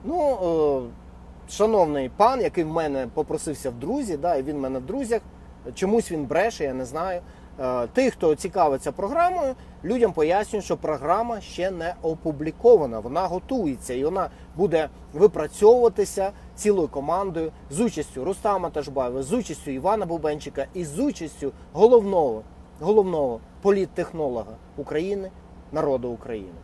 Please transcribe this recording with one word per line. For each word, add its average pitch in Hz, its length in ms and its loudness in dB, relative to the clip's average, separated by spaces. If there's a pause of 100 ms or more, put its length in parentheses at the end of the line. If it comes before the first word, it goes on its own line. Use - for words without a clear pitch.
Ну, 339 180 -2
е, 160 1300 -2
шановний 160 580 2
пан, 240 320 4
який 165 220 0
в 156 40 -2
мене 147 460 -2
попросився 151 560 -4
в 120 40 -8
друзі, 180 440 -4
да, 165 180 0
і 135 80 0
він 147 120 -6
в 143 40 -4
мене 131 200 -4
в 127 60 -10
друзях, 226 360 -2 (520)
чомусь 208 380 0
він 151 140 -4
бреше, 170 380 0
я 135 100 -2
не 131 120 -4
знаю. 175 360 -6 (380)
Е, 123 280 -2
тих, 254 260 2
хто 156 220 2
цікавиться 151 560 0
програмою, 285 640 0 (280)
людям 220 300 2
пояснюють, 185 520 0
що 160 120 -2
програма 180 640 -2
ще 180 300 -6
не 175 300 -6
опублікована, 156 1000 4
вона 147 280 -2
готується 170 640 -4
і 131 100 -2
вона 175 260 0 (260)
буде 160 340 0 (240)
випрацьовуватися 202 1160 4 (240)
цілою 190 320 2
командою 160 640 -4 (180)
з 143 100 -6
участю 151 460 -4
Рустама 190 440 -2
Ташбаєва, 135 540 -4
з 139 100 -2
участю 165 380 -4
Івана 185 340 0
Бубенчика 151 680 -4
і 180 120 -6
з 147 140 -8
участю 165 520 -4 (220)
головного, 185 680 6 (380)
головного 160 600 2 (220)
політтехнолога 156 880 -2 (260)
України, 185 540 -4 (400)
народу 135 380 0
України. 104 540 -10